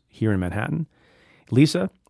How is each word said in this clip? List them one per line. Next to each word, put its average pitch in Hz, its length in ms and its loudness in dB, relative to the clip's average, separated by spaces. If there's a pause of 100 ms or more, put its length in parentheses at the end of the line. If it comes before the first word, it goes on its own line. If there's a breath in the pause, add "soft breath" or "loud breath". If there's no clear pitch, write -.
here 110 240 -2
in 95 80 0
Manhattan. 104 480 -4 (640 soft breath)
Lisa, 156 400 2 (200)